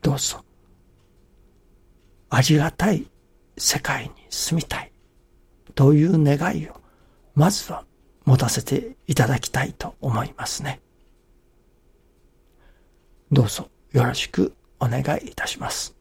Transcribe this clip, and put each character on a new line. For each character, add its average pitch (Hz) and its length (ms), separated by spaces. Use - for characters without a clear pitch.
ど 139 140
う 135 40
ぞ、 - 240
あ 123 120
り 151 160
が 156 140
た 202 200
い - 160
世 - 220
界 - 260
に - 80
住 - 280
み 160 60
た - 180
い - 100
と 135 200
い 151 120
う 170 160
願 147 360
い 156 100
を、 - 140
ま 151 160
ず - 220
は - 140
持 131 120
た 113 120
せ - 140
て 233 340
い 120 80
た 110 120
だ 127 120
き - 100
た 131 140
い - 100
と - 280
思 120 220
い 143 120
ま - 100
す - 180
ね。 139 180
ど 135 120
う 101 60
ぞ - 200
よ 123 120
ろ 123 100
し - 140
く - 260
お 131 80
願 120 140
い - 100
い - 80
た - 120
し - 120
ま - 100
す。 - 320